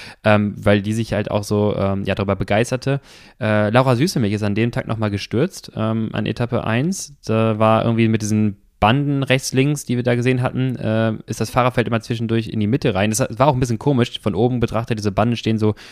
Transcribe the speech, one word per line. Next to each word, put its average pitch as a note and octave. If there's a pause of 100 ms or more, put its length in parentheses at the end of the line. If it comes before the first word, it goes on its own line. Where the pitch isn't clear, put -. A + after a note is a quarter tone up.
(220)
ähm, G#2
weil G#2
die G#2+
sich A2
halt G#2
auch G#2
so, G#2
ähm, G2
ja, G2
darüber G2
begeisterte. A#2+ (400)
Äh, G#2+
Laura B2+
Süßemich A#2+
ist G#2
an G#2
dem A#2
Tag -
nochmal A2
gestürzt, G#2+
ähm, A2
an G#2+
Etappe A#2
eins. C#3
Da A2
war A2
irgendwie A2+
mit A2
diesen G#2+ (200)
Banden C#3
rechts, C3
links, C#3
die B2
wir A#2+
da A#2+
gesehen B2
hatten, B2+
äh, A2 (140)
ist -
das A2
Fahrerfeld B2
immer A2+
zwischendurch A2+
in -
die G#2
Mitte A2+
rein. G#2
Das A2 (180)
war C3
auch D3
ein B2+
bisschen A#2+
komisch, B2+
von G2
oben B2
betrachtet, A2+
diese G2+
Banden A2+
stehen A2+
so G#2+ (160)